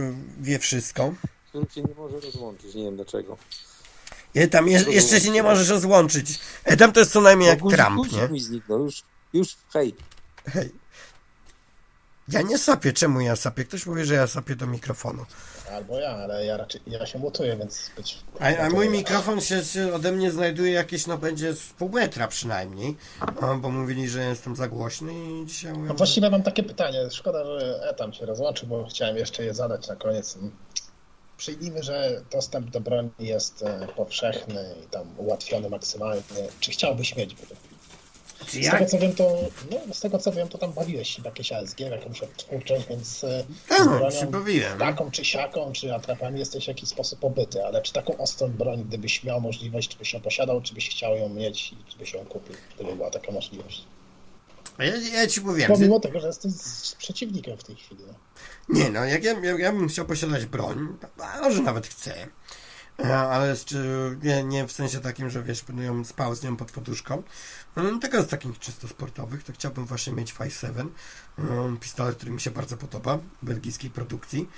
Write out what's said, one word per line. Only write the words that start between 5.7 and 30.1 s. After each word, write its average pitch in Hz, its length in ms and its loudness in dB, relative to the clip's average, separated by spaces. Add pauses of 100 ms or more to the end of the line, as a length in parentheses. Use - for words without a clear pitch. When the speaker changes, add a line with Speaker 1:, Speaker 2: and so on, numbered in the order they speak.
Speaker 1:
Etam 220 280 10
to 226 80 8
jest 220 120 10
co 214 100 8
najmniej 190 260 12
Speaker 2:
No, 170 60 12
Speaker 1:
jak 147 60 6
Speaker 2:
guzik, 190 200 4
Speaker 1:
Trump, 101 180 8
Speaker 2:
guzik - 240 0
Speaker 1:
nie? 123 80 4
Speaker 2:
mi 151 120 -2
zniknął, 113 440 -2
już, - 180 -6 (300)
już, 175 220 2 (180)
hej. 139 220 2 (500)
Speaker 1:
Hej. 139 260 -4 (1600)
Ja 196 120 2
nie 214 160 2
sapię, 247 360 4
czemu 135 280 4
ja 120 140 4
sapię? 131 300 -2
Ktoś 185 200 -8
mówi, 165 200 -2
że 147 80 2
ja 135 140 4
sapię 135 280 -4
do 127 120 -6
mikrofonu. 120 580 -6 (460)
Speaker 3:
Albo 104 280 -6
ja, 143 100 -4
ale 104 360 -6
ja 107 120 -2
raczej, - 300 -10
ja 113 180 -6
się - 140 -10
mutuję, 135 380 -2
więc - 400 -10
być - 200 -10 (220)
Speaker 1:
A, 143 80 -2
a - 40 6
Speaker 3:
mutuję. 160 180 2
Speaker 1:
mój 202 200 6
mikrofon 202 520 2
się, 190 240 0
się 185 280 0
ode 170 180 0
mnie 185 200 2
znajduje 170 400 2
jakieś, 175 360 0
no, 170 100 -2
będzie 160 360 -2
z 156 100 -6 (100)
pół 180 160 -4
metra 190 380 0
przynajmniej, 101 680 -4 (440)
o, 131 140 2
bo 131 140 -4
mówili, 131 400 -2
że 127 160 -2
jestem 123 300 -4
za 127 120 -4
głośny 117 460 -6
i 165 320 -8
dzisiaj 156 280 -10
mówię, 151 140 -6
Speaker 3:
No 151 60 -2
właściwie 196 360 4
mam 190 140 4
takie 185 200 0
pytanie, 131 480 -2
szkoda, 160 340 -4
że 135 360 -4 (100)
Etam 110 220 -6
się 117 120 -12
rozłączył, 123 420 -4
bo 117 200 -4
chciałem 110 300 -2
jeszcze 113 260 -4
je 113 100 -4
zadać 113 340 -4
na 104 80 -8
koniec. 107 420 -4 (1000)